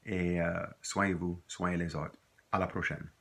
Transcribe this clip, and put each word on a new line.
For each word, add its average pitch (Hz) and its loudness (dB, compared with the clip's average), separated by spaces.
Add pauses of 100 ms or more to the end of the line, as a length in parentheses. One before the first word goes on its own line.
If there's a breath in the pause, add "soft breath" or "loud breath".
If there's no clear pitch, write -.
Et, 87 2
euh, 85 0 (160)
soignez-vous, 90 0
soignez 90 0
les 85 -2
autres. 76 -4 (340)
À 101 2
la 92 2
prochaine. - -4 (120)